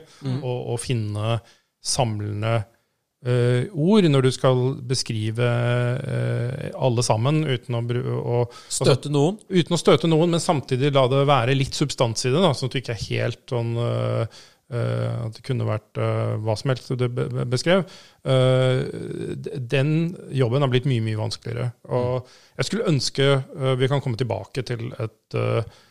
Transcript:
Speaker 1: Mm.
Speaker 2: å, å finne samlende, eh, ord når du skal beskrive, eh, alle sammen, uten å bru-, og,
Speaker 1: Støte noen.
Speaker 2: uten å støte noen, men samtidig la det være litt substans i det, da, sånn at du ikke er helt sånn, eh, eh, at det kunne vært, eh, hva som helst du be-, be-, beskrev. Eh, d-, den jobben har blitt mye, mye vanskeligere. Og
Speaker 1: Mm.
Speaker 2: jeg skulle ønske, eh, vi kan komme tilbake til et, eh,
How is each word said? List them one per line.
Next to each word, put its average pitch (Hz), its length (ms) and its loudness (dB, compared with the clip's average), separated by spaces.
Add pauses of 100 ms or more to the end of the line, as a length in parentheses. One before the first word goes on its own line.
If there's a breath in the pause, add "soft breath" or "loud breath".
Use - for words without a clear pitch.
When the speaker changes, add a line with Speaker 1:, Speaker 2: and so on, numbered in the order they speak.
(240 loud breath)
Speaker 1:
Mm. 135 180 -4
Speaker 2:
å, 123 320 -4
å 120 60 -2
finne 110 640 -2 (420 soft breath)
samlende, 107 800 -2 (580)
eh, 123 500 2
ord 190 300 4
når 139 200 6
du 127 80 4
skal 127 440 2
beskrive, 120 1300 -2
eh, 120 720 -4
alle 123 280 2
sammen, 131 420 2
uten 123 300 -4
å 117 100 -2
bru-, 120 400 -4
og, 120 260 0 (180 loud breath)
Speaker 1:
Støte 131 400 2
noen. 147 280 2 (120)
Speaker 2:
uten 170 260 2
å 165 40 0
støte 170 300 4
noen, 160 200 4
men 165 100 2
samtidig 139 540 0
la 135 140 6
det 139 200 2
være 135 280 4
litt 131 180 0
substans 127 520 0
i 127 60 0
det, 139 100 2
da, 175 120 6
sånn - 120 -4
at 123 60 -6
du 135 100 -4
ikke 113 160 -6
er - 120 -8
helt 117 380 -4
sånn, 117 300 -2
eh, 117 480 -2 (480 loud breath)
eh, 117 520 -4
at 110 80 -8
det - 100 -20
kunne 117 220 -4
vært, 110 320 -6
eh, 113 400 -2
hva 107 200 -2
som - 140 -4
helst - 160 -6 (100)
du 123 100 0
be-, 123 220 -4
be-, 127 160 -4
beskrev. 160 400 2 (380 loud breath)
Eh, 131 1120 0
d-, 135 320 -8
den 156 480 0 (160)
jobben 131 300 2
har 135 80 2
blitt 123 160 2
mye, 123 160 2
mye 110 160 -2
vanskeligere. 117 560 -6 (160)
Og 123 340 0
Speaker 1:
Mm. - 40 -20 (300 loud breath)
Speaker 2:
jeg 123 80 -2
skulle - 220 -2
ønske, 139 560 2 (120)
eh, 131 200 0
vi 127 120 2
kan 139 140 0
komme 120 160 -4
tilbake 110 480 -4
til 120 320 -8
et, - 380 -8
eh, 113 260 0 (300 loud breath)